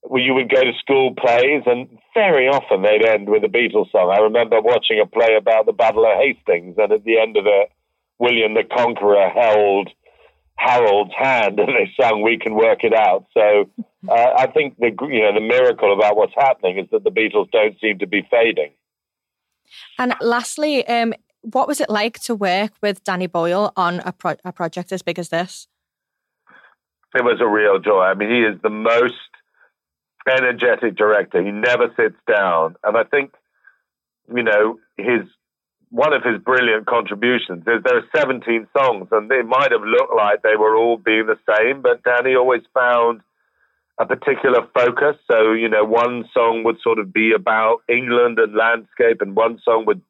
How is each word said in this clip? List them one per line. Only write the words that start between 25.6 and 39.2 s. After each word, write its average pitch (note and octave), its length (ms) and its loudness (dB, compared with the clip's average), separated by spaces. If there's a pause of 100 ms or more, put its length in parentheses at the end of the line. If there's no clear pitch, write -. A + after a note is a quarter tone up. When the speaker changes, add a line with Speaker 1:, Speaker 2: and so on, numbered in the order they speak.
Speaker 1:
It B2+ 80 0
was A#2 180 0
a A#2+ 60 2
real G#2 320 2
joy. G2 220 2
I F#2+ 120 2
mean, G#2 160 -4
he A#2+ 140 2
is G#2 180 -2
the A2 80 -2
most A2+ 440 0 (1120)
energetic A#2+ 720 0
director. G#2 480 0
He G2+ 80 -4
never A#2 460 -2
sits A2 180 0 (100)
down. F2 580 0
And G#2+ 120 -2
I A2+ 80 2
think, C#3 300 -4 (1000)
you B2 80 -4
know, A2 380 0 (160)
his, G#2+ 280 -2 (680)
one C#3+ 240 0
of A#2+ 100 -2
his A2 180 -4
brilliant A#2 440 0
contributions A2 840 -4
is A2+ 160 -2
there B2 140 0
are A2 80 -4 (100)
seventeen A#2+ 600 -2
songs, A#2 360 0
and G#2+ 180 -2